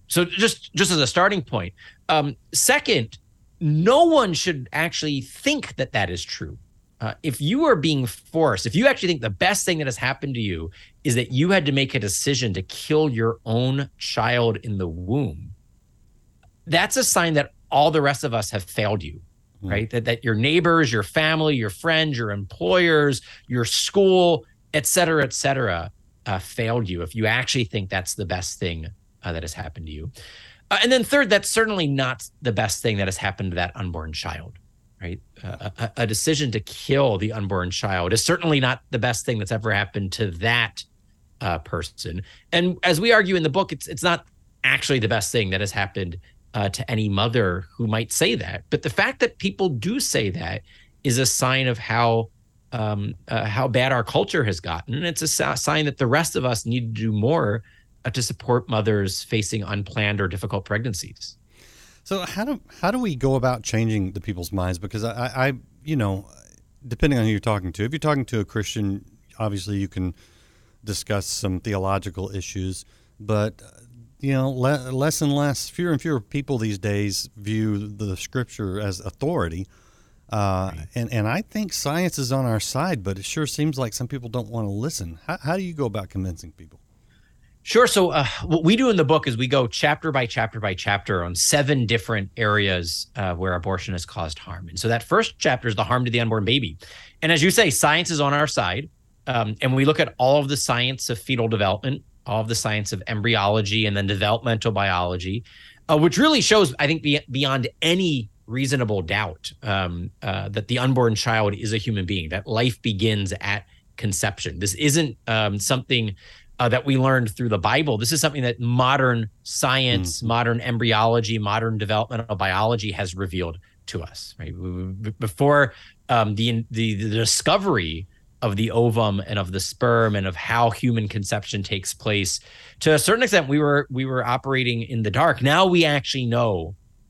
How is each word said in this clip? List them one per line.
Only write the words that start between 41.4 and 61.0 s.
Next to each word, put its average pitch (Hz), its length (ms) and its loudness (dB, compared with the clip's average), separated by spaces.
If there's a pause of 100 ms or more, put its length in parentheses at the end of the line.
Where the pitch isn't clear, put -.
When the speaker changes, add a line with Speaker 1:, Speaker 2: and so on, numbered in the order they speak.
Speaker 1:
uh, 82 180 -2
person. 82 600 -8 (300)
And 175 320 2
as 170 180 4
we 233 100 4
argue 196 240 6
in 165 80 2
the 151 60 2
book, 185 220 0
it's, - 160 -10
it's - 160 -8
not 170 220 2 (380)
actually 135 360 2
the 110 80 0
best 107 240 0
thing 107 200 0
that 95 100 -2
has 101 100 -4
happened, 95 460 -4 (360)
uh, 101 160 0
to - 200 -8
any 110 200 0
mother 101 560 0 (100)
who 120 100 -2
might 110 260 -2
say 196 240 2
that. 95 340 -8
But 151 120 0
the - 80 -4
fact 226 300 0
that 240 200 0
people 190 300 -2
do 165 300 -2
say 113 300 0
that 90 320 -6 (420)
is 127 140 0
a 131 80 2
sign 131 420 2
of 120 100 0
how, 113 520 2 (420)
um, 104 440 -4 (120)
uh, 110 180 -2
how 123 220 0
bad 127 240 2
our 120 120 2
culture 135 400 0
has 92 180 0
gotten. 87 320 -6
And 147 120 -4
it's 170 160 -4
a 156 60 -2
sa-, 135 280 0
sign 151 300 0
that 139 120 -4
the 131 100 2
rest 151 280 2
of 131 100 -2
us 120 200 0
need 113 300 -2
to 110 60 -4
do 113 100 0
more, 110 520 2 (420)
uh, 123 60 -2
to 127 100 -4
support - 480 -2
mothers 104 520 0
facing 107 420 -2
unplanned 104 580 -2
or 95 80 0
difficult 98 340 -4
pregnancies. 107 720 -6 (680)